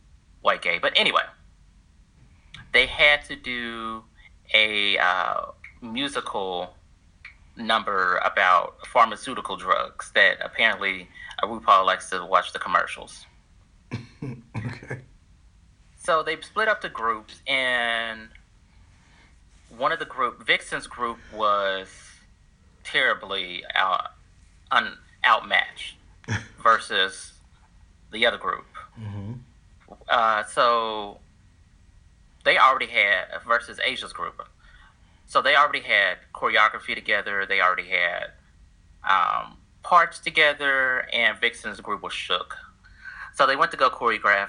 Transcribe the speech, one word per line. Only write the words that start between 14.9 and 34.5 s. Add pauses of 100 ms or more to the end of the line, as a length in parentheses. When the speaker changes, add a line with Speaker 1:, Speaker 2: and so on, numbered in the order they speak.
Speaker 1:
So
they
split
up
the
groups,
and (1500)
one
of
the
group,
Vixen's
group, (140)
was (920)
terribly (120)
out-, (640)
un-, (260)
outmatched (320)
Speaker 2:
<laughs>
Speaker 1:
versus (760)
the
other
group. (340)
Speaker 2:
Mm-hmm. (760)
Speaker 1:
Uh,
so (1300)
they
already
had, (200)
versus
Asia's
group. (840)